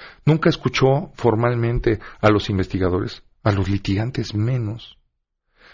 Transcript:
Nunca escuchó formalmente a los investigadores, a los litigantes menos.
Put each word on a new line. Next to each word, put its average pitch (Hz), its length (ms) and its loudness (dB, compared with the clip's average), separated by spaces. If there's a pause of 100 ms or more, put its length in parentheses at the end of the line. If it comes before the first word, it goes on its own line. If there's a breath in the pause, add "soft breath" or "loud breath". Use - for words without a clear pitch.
(260 loud breath)
Nunca 160 240 2
escuchó 135 640 0
formalmente 117 840 0 (200 loud breath)
a 107 100 6
los 104 200 2
investigadores, 92 720 -2 (200)
a 107 100 2
los 98 160 0
litigantes 104 640 -4
menos. 110 640 -4 (760 soft breath)